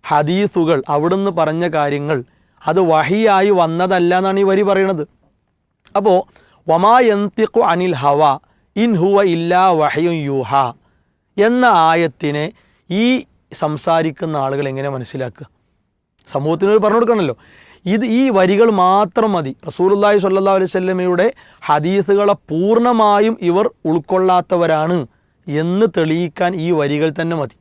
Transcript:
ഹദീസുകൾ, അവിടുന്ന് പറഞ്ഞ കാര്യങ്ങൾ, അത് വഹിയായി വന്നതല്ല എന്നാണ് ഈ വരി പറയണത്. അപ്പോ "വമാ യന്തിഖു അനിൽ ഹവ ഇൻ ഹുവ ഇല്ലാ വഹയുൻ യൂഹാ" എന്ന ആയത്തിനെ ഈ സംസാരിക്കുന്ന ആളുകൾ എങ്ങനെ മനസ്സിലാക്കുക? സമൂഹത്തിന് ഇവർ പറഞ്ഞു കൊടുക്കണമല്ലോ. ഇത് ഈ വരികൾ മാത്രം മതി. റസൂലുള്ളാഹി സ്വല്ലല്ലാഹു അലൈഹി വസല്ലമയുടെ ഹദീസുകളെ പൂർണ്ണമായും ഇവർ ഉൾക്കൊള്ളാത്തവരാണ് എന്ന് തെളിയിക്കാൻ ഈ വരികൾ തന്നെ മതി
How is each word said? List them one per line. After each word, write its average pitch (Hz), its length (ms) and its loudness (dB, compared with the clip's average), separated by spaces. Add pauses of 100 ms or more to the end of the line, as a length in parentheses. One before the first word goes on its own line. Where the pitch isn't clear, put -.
ഹദീസുകൾ, 160 840 0
അവിടുന്ന് 175 420 0
പറഞ്ഞ 165 380 -2
കാര്യങ്ങൾ, 147 500 -2 (440)
അത് 170 180 0
വഹിയായി 190 720 2
വന്നതല്ല 175 680 0
എന്നാണ് 190 220 -2
ഈ - 20 2
വരി 196 200 0
പറയണത്. 190 420 0 (920)
അപ്പോ 202 180 2 (520)
"വമാ 196 340 4
യന്തിഖു 214 600 0
അനിൽ 175 340 0
ഹവ 143 280 0 (540)
ഇൻ 233 200 0
ഹുവ 196 260 2
ഇല്ലാ 180 480 2
വഹയുൻ 156 420 0
യൂഹാ" 135 600 -2 (640)
എന്ന 240 280 2
ആയത്തിനെ 165 880 0 (380)
ഈ 233 340 0 (280)
സംസാരിക്കുന്ന 160 840 -4
ആളുകൾ 139 320 -4
എങ്ങനെ 135 200 -8
മനസ്സിലാക്കുക? 131 580 -10 (840)
സമൂഹത്തിന് 160 420 -2
ഇവർ 214 80 4
പറഞ്ഞു 208 160 2
കൊടുക്കണമല്ലോ. 220 420 0 (480)
ഇത് 208 200 -2
ഈ 247 260 0
വരികൾ 196 400 2
മാത്രം 202 640 0
മതി. 151 240 -4 (100)
റസൂലുള്ളാഹി 202 520 2
സ്വല്ലല്ലാഹു 196 380 0
അലൈഹി 190 140 0
വസല്ലമയുടെ 185 640 -2 (320)
ഹദീസുകളെ 196 680 0
പൂർണ്ണമായും 220 1080 0
ഇവർ 180 300 0 (140)
ഉൾക്കൊള്ളാത്തവരാണ് 170 1200 0 (400)
എന്ന് 175 400 -2 (100)
തെളിയിക്കാൻ 170 580 -2
ഈ 170 160 -4
വരികൾ 151 500 -2
തന്നെ 165 160 -4
മതി 139 240 -8